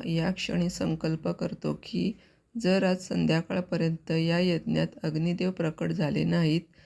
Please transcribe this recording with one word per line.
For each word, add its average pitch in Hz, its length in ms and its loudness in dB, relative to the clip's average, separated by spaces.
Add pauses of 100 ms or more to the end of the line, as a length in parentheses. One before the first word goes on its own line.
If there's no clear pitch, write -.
या 165 260 0
क्षणी 175 380 -2
संकल्प 160 580 -2
करतो 160 460 -2 (100)
की 180 280 -2 (440)
जर 190 280 2
आज 185 140 2
संध्याकाळपर्यंत 165 1120 0
या 165 280 2
यज्ञात 165 480 2 (160)
अग्निदेव 175 480 0
प्रकट 165 400 -2
झाले 156 320 0
नाहीत, 165 380 4 (240)